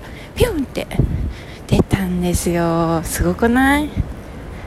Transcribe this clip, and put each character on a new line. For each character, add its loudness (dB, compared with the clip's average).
ピ 4
ュ -2
ン 0
っ -2
て -6
出 4
た 0
ん 0
で 2
す -2
よ。 2
す -4
ご 2
く 2
な 4
い？ -2